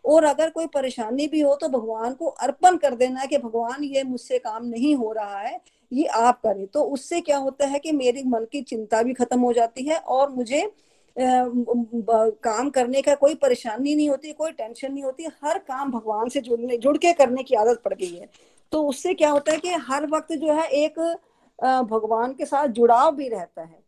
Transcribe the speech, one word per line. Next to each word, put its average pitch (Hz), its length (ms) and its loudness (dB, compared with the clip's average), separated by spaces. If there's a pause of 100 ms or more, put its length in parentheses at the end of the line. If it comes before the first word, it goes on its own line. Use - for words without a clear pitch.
और 311 180 6
अगर 302 260 2
कोई 330 180 -6
परेशानी 262 600 -4
भी 302 140 0
हो 285 140 4
तो 285 140 -4
भगवान 226 440 -4
को 330 120 -8
अर्पण 277 520 2
कर 269 180 0
देना 254 240 0
है 269 80 -6
कि 285 100 0
भगवान 233 460 -4
ये 269 200 -2
मुझसे 254 360 -6
काम 226 260 -8
नहीं 240 300 2
हो 220 160 -2
रहा 202 280 -6
है, 269 220 -8 (320)
ये 269 120 0
आप 233 360 2
करें। 196 260 -2
तो 294 160 0
उससे 285 380 -4
क्या 294 160 0
होता 269 300 -2
है 277 120 -4
कि 320 120 -4
मेरे 262 320 0
मन 226 280 0
की 285 100 -6
चिंता 220 420 -2
भी 254 100 0
खत्म 247 260 0
हो 247 140 2
जाती 240 320 0
है 311 120 0
और 269 320 2
मुझे, 254 320 -2
अ, 415 120 -4 (460)
ब-, 240 1120 2 (120)
काम 240 260 -2
करने 262 320 0
का 285 140 4
कोई 285 200 4
परेशानी 247 600 0
नहीं 294 140 2
होती, 294 240 -4
कोई 311 180 -4
टेंशन 254 420 -10
नहीं 277 100 -8
होती, 269 240 -8 (140)
हर 311 160 -2
काम 277 340 -6
भगवान 220 380 -4
से 277 120 -2
जुड़ने, 240 360 -2
जुड़ 277 200 2
के 339 160 4
करने 262 300 4
की 262 120 0
आदत 226 300 4
पड़ 196 80 -2
गई 180 220 -8
है। - 140 -18 (420)
तो 311 160 0
उससे 349 260 -2
क्या 311 160 2
होता 294 220 2
है 311 60 2
कि 359 120 -6
हर 294 380 -4
वक्त 311 260 -4
जो 302 200 0
है 320 140 0
एक 320 520 -2 (440)
अ, 262 180 2
भगवान 220 520 -2
के 269 120 -8
साथ 285 220 0
जुड़ाव 240 480 4
भी 269 140 -6
रहता 180 320 -10
है। 165 260 -20